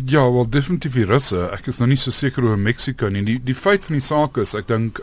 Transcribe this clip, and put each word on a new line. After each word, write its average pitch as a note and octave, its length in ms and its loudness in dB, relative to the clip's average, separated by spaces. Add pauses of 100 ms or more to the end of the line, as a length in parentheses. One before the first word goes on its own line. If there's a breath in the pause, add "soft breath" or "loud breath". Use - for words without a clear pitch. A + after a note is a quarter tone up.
Ja, C#3 160 4 (100)
wel, B2 160 2
definitief C#3+ 440 -2
die A#2+ 120 2
Russe. F#2+ 480 0
Ek - 140 -10
is C3+ 120 -6
nou A#2+ 100 2
nie C#3 80 4
so C3+ 140 -2
seker C3 340 -2
oor G#2+ 140 2
Mexico A#2 500 -2
nie. G2 160 -2
Die, A2+ 200 0
die B2+ 100 -2
feit G3 300 2
van D#3 120 -2
die C3+ 80 -2
saak D3+ 320 0
is, G#2+ 180 -2
ek G#2+ 140 -6
dink, A2+ 340 -2